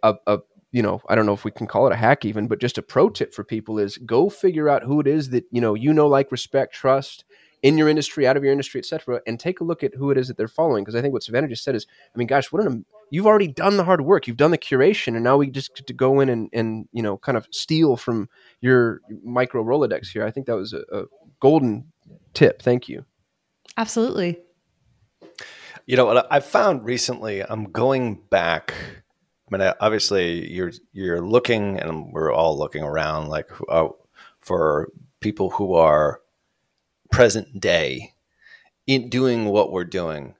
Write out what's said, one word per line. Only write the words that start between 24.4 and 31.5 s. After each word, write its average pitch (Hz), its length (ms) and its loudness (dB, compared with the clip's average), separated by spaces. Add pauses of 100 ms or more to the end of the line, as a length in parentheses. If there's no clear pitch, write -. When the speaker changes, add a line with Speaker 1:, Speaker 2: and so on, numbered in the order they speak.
Speaker 3:
You 123 100 0
know, 123 100 6
what 117 260 4
I 143 80 4
found 170 440 0
recently, 110 600 -6
I'm 107 260 -8
going 123 600 0
back 85 440 0 (760)
I 98 60 -4
mean, 95 100 2
I, 92 120 2
obviously 98 680 0
you're, 87 220 -6 (200)
you're 90 280 -4
looking, 104 580 0